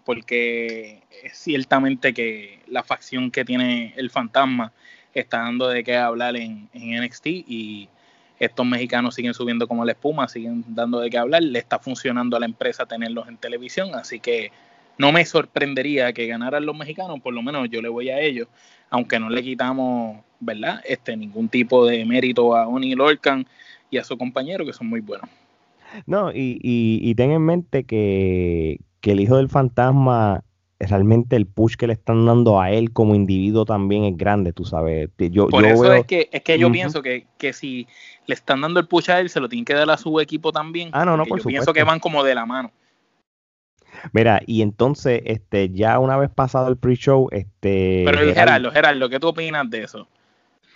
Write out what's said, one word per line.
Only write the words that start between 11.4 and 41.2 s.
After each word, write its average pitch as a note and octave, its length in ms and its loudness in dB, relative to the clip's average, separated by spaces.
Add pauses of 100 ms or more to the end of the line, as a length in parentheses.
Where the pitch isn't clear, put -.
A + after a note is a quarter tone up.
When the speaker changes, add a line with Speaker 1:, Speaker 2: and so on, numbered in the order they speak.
Speaker 1:
le C3 160 -2
está B2 200 -4
funcionando B2 580 -4
a A#2 40 -2
la A#2+ 60 -2
empresa A#2+ 400 -6
tenerlos A#2 400 -10
en A#2 120 -20
televisión, B2+ 560 -10
así A2+ 260 -14
que A2+ 320 -4 (460)
no C#3+ 140 6
me E3+ 120 4
sorprendería C#3+ 880 -2
que A#2 140 -6
ganaran B2 400 -6
los D3+ 100 -8
mexicanos, D#3 440 -12
por - 120 -8
lo A#2 100 -8
menos C3 280 -6
yo A2+ 100 -8
le A#2 80 -8
voy A#2+ 220 -6
a C3+ 100 -4
ellos, C3 280 -2 (420)
aunque B2 280 -2
no A2+ 120 -4
le A#2+ 120 -4
quitamos, B2 760 -4 (200)
¿verdad? A#2 460 -8
Este, B2+ 320 -6
ningún A2 320 -6
tipo B2 380 4
de A#2 180 0
mérito A#2+ 500 2
a A2+ 140 2
Oney C3 260 -4
Lorcan C3+ 520 2 (440)
y C3+ 60 -4
a A#2+ 80 -4
su B2 140 -10
compañero, C3+ 480 -6
que A#2+ 80 -10
son A#2 140 -10
muy A2+ 120 -4
buenos. G#2 280 -14 (800)
Speaker 2:
No, F3+ 240 -2
y, B2+ 320 -6
y, A#2 400 2
y A2+ 140 2
ten B2+ 160 4
en D#3+ 100 2
mente E3 400 0
que, F#2 960 0 (220)
que G#2 100 2
el G2+ 80 4
hijo A2 200 4
del C3+ 100 2
fantasma, B2+ 960 2 (340)
realmente G#2+ 560 2
el G#2+ 120 2
push A2 280 0
que A#2 140 -2
le A#2 60 -2
están A2+ 300 2
dando A#2 360 6
a F#2 100 0
él A2+ 220 0
como G#2+ 240 4
individuo G2+ 480 2
también G#2 400 0
es F#2+ 120 0
grande, G2 360 0
tú F2 120 -10
sabes. D#2+ 520 -2
Te-, F2 140 -2
yo, G2+ 180 4
Speaker 1:
Por A#2 160 6
Speaker 2:
yo G#2+ 60 8
Speaker 1:
eso A2+ 120 6
Speaker 2:
veo B2+ 120 8
Speaker 1:
es B2 120 4
que, E3+ 240 0
es C#3+ 120 -6
que E3 180 2
yo B2 80 6
Speaker 2:
Ujú. A#2+ 60 4
Speaker 1:
pienso D#3 280 -4
que, B2+ 240 -6 (100)
que C#3 160 -6
si B2+ 360 -10 (380)
le C#3 80 -4
están C3+ 260 0
dando E3 180 0
el E3+ 80 2
push E3+ 240 0
a F3+ 80 4
él, F#3 120 0
se D#3+ 100 -4
lo B2 80 -2
tienen A#2+ 160 -6
que C#3+ 100 -2
dar D3+ 160 2
a D#3 60 4
su D#3 240 -2
equipo D#3 320 -4
también, D#3+ 400 -8
Speaker 2:
Ah, D3+ 120 0
no, F3 120 4
no, D#3 80 0